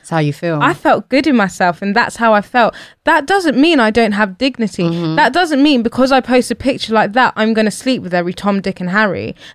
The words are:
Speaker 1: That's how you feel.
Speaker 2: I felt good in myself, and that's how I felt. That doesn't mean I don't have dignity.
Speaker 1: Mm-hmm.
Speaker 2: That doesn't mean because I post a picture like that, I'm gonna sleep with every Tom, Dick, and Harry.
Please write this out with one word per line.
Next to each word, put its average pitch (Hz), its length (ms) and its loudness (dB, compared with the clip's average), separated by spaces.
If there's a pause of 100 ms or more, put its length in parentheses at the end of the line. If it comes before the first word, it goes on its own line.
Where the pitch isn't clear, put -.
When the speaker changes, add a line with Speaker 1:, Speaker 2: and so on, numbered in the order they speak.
Speaker 1:
That's - 100 -16
how 165 80 -2
you 147 160 -2
feel. 165 260 -4
Speaker 2:
I 285 140 2
felt - 340 -2
good 285 180 0
in 285 100 2
myself, 180 440 0
and 202 160 -2
that's - 200 -2
how 226 180 2
I 208 80 2
felt. 233 320 0 (300)
That 311 220 2
doesn't 349 300 0
mean 302 240 4
I 220 100 2
don't 220 220 2
have 202 240 -2
dignity. 233 460 -4
Speaker 1:
Mm-hmm. 170 340 -2
Speaker 2:
That 226 160 2
doesn't 311 300 0
mean 285 200 4
because 247 300 0
I 262 80 4
post 240 300 0
a 240 40 -2
picture - 380 -4
like 208 220 0
that, 247 200 2
I'm 220 200 0
gonna 214 160 0
sleep 247 320 -4
with 175 100 -10
every 175 220 -2
Tom, 196 260 -2
Dick, 190 180 -6
and 180 120 -6
Harry. 185 440 -2 (200)